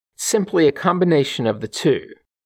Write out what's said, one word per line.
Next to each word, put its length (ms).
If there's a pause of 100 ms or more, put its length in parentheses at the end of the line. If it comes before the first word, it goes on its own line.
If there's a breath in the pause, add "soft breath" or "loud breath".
(160)
simply 520
a 40
combination 760
of 140
the 80
two. 400 (380)